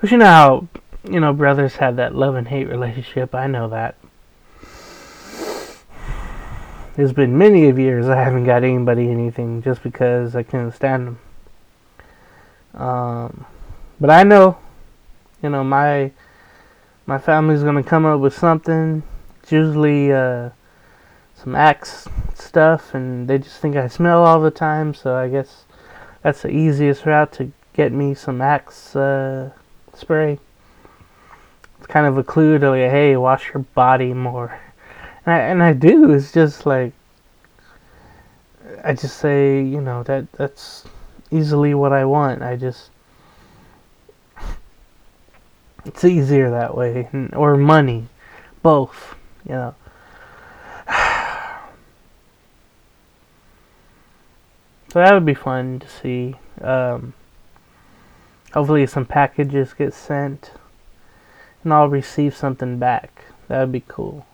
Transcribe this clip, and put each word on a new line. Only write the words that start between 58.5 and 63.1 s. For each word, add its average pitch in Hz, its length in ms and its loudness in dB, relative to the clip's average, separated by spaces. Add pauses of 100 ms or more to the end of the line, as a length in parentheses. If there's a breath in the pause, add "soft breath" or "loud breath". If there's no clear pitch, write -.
hopefully 147 320 0
some 131 180 -6
packages 139 720 -2
get - 180 -6
sent, 143 600 -10 (1080 soft breath)
and 160 120 0
I'll 147 160 4
receive 143 440 -2
something 127 440 -8
back. 123 460 -6 (240)